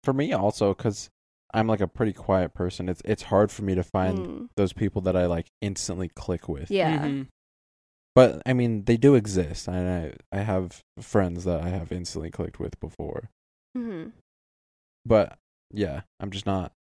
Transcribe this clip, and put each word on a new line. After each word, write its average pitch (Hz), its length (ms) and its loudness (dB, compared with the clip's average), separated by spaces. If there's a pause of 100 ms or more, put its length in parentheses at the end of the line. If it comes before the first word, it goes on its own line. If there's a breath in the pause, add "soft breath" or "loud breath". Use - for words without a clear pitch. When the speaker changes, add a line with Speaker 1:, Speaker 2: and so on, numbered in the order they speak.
Speaker 1:
For 135 120 2
me 151 180 0
also, 101 400 2
'cause - 380 -4 (420)
I'm, 113 140 2
like, 107 160 2
a 87 60 0
pretty 107 260 -2
quiet 92 400 0
person, 90 340 -4
it's, 87 160 -6
it's - 200 -2
hard 101 280 4
for 104 120 -8
me 95 100 0
to 90 80 2
find 95 360 0
Speaker 2:
Mm. 92 380 -8
Speaker 1:
those 98 160 2
people - 300 -2
that 92 120 0
I, 90 120 4
like, 85 220 -2 (120)
instantly 92 480 -6
click - 400 -6
with. 78 220 -8
Speaker 2:
Yeah. 156 360 0
Speaker 3:
Mm-hmm. 139 160 -4 (920)
Speaker 1:
But, 123 300 8
I 131 80 0
mean, 117 320 0
they 117 140 4
do 139 160 8
exist, 92 540 0
and 90 200 -2
I, 90 500 -6
I 101 40 -2
have 95 400 -4 (180)
friends 87 440 0
that 85 180 0
I 87 80 -2
have 82 200 -4
instantly 87 400 -8
clicked - 300 -8
with - 180 -8
before. - 520 -10 (440)
Speaker 2:
Mm-hmm. 226 360 -8 (960)
Speaker 1:
But, 110 320 4 (320)
yeah, 87 320 -4 (180)
I'm 101 100 -8
just 98 140 -10
not 95 380 -2